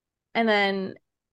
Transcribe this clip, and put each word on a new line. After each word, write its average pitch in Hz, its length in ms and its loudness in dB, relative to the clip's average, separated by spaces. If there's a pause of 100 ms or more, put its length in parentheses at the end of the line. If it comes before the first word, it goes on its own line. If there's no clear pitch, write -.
(340)
and 226 140 0
then 196 460 0 (380)